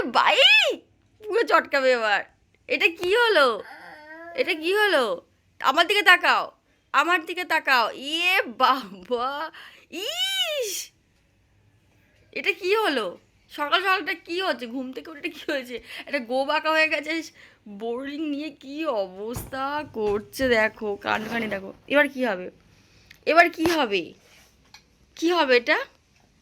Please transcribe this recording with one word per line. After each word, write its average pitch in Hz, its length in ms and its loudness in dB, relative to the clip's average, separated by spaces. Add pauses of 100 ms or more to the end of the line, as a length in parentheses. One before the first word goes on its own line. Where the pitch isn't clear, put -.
(160)
ভাই, - 220 4 (880)
পুরো 427 180 0 (100)
চটকাবে 277 460 2
এবার। 208 240 0 (480)
এটা 320 180 2 (120)
কি 349 100 -2 (120)
হলো? 359 260 6 (920)
এটা 339 220 0
কি 339 180 -2
হলো? 349 240 4 (580)
আমার 311 280 2
দিকে 403 220 2
তাকাও, 254 320 4 (500)
আমার 320 340 2
দিকে 359 160 -8 (100)
তাকাও। 277 320 2 (220)
ইয়ে 349 280 0 (260)
বাবা, 240 680 0 (800)
ইস, 698 640 -2 (1600)
এটা 339 180 -2 (100)
কি 359 80 -4 (140)
হলো? 262 220 0 (460)
সকাল 302 340 0
সকালটা 381 280 0 (140)
কি 339 80 -8 (100)
হচ্ছে? 254 280 -4
ঘুম 262 220 -8
থেকে 294 160 -14
উঠে 285 100 -18
এটা 311 160 -6
কি - 140 -16
হয়েছে? 254 240 -6 (320)
একটা 285 120 -4 (100)
গোপ 269 260 0
আঁকা 311 200 0
হয়ে 311 180 4
গেছে। 302 200 -6 (680)
বোরিং 269 400 -6 (120)
নিয়ে 294 160 -8 (120)
কি 269 140 -14 (280)
অবস্থা 220 600 -8 (340)
করছে 214 460 -2 (120)
দেখো, 214 340 0 (140)
কাণ্ডখানি 214 500 -2
দেখো। 196 180 -10 (220)
এবার 294 200 6
কি 254 160 -6
হবে? 180 180 -6 (840)
এবার 330 240 6
কি 320 100 -2 (120)
হবে? 202 240 0 (1160)
কি 320 180 -2
হবে 285 260 2
এটা? 302 160 0 (640)